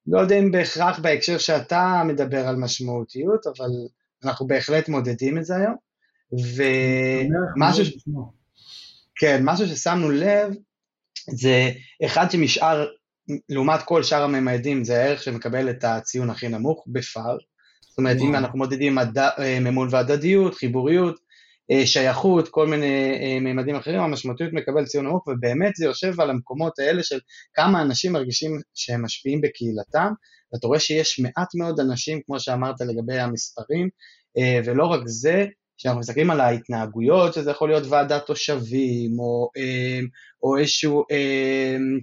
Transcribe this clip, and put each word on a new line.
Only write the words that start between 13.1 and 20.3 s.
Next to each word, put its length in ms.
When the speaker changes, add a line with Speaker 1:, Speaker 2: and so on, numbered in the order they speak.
Speaker 1:
לעומת 360
כל 180
שאר 200
הממדים, 600
זה 180
הערך 220
שמקבל 460
את 140
הציון 460
הכי 180
נמוך 400
בפער. 500
זאת 160
אומרת, 200
אם 120
Speaker 2:
וואו. 80
Speaker 1:
אנחנו 200
מודדים 380
מדע-, 340
אה, 200
ממול 320
והדדיות, 640